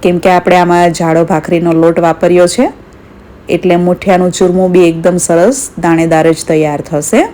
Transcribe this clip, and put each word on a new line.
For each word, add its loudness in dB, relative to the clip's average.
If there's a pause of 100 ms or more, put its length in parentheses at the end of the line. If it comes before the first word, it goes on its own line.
કેમ 0
કે 0
આપણે 2
આમાં 2
જાડો 0
ભાખરીનો -2
લોટ 2
વાપર્યો 2
છે, -2 (800)
એટલે -2
મુઠિયાનું 0
ચૂરમું 0
બી 4
એકદમ 0
સરસ 0 (100)
દાણેદાર 0
જ -4
તૈયાર -2
થશે. -2